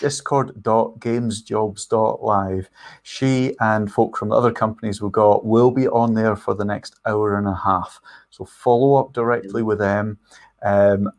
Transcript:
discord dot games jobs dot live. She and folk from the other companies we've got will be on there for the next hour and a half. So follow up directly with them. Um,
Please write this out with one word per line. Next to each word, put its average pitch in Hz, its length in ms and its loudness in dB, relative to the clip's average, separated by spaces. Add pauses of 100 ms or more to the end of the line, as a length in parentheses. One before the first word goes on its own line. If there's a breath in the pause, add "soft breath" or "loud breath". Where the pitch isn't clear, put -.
discord 135 600 -2
dot 113 360 0
games 117 440 -4
jobs 107 440 -4
dot 113 380 0
live. 95 440 -2 (340 loud breath)
She 131 580 -2
and 107 320 0
folk 113 240 0
from 107 140 -6
the 113 60 2
other 120 140 4
companies 110 520 -4
we've 101 100 -4
got 104 320 4
will 113 260 4
be 127 180 0
on 117 260 0
there 110 220 0
for 104 180 -4
the 101 100 -4
next 104 320 -8 (100)
hour 107 300 0
and 101 100 -2
a 95 80 -2
half. 90 460 -4 (300 loud breath)
So - 160 -16
follow 127 480 2
up 135 180 0
directly 117 500 -2
with 107 160 0
them. 104 400 -2 (440 soft breath)
Um, 101 560 2